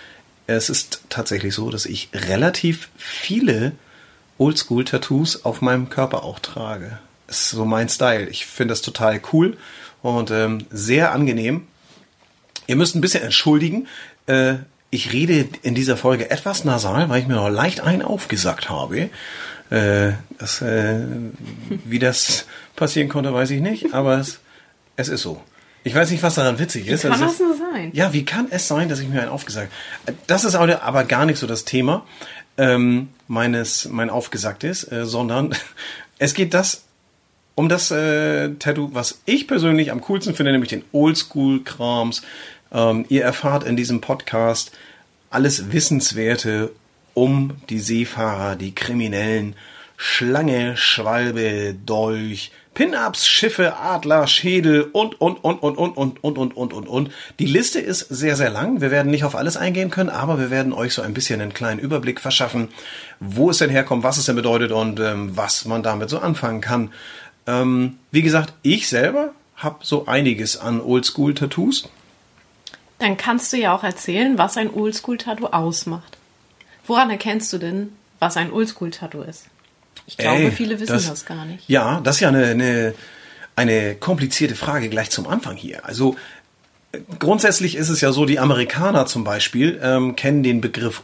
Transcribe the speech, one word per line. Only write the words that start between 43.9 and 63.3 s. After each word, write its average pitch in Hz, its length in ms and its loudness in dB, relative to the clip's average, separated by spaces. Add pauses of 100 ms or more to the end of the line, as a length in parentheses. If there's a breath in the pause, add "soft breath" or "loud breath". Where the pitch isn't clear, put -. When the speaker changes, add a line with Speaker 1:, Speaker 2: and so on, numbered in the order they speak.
Speaker 1:
Podcast 113 720 -2 (580 loud breath)
alles 127 420 0
Wissenswerte 113 1000 0 (420)
um 135 380 4 (160)
die 113 100 -2
Seefahrer, 104 800 -2
die 95 180 -8
Kriminellen, 107 800 -2 (420 loud breath)
Schlange, 123 800 0
Schwalbe, 110 1000 0 (120)
Dolch, 110 640 -2 (240 soft breath)
Pin-Ups, 320 520 0
Schiffe, 220 500 2
Adler, 156 500 2
Schädel 160 560 4
und, 214 380 0
und, 175 240 2
und, - 180 0
und, 143 140 0
und, 170 200 -2
und, 135 280 -2
und, 147 140 -2
und, 127 180 -2
und, 123 160 -4
und, 110 160 -10
und. 139 220 -2 (280 loud breath)
Die 147 80 0
Liste 220 320 2
ist 185 300 -4
sehr, 143 260 0
sehr 135 160 2
lang. 165 300 -2
Wir 135 100 2
werden 143 200 2
nicht 147 140 2
auf 143 120 -2
alles 160 200 -2
eingehen 180 340 -2
können, 185 180 0
aber 143 300 -2
wir 127 120 -2
werden 131 220 0
euch 120 220 -2
so 110 80 -4
ein 107 100 -4
bisschen 113 280 -2
einen 101 120 -6
kleinen 110 260 -4
Überblick 135 400 -2
verschaffen, 123 500 0 (520 loud breath)
wo 104 300 2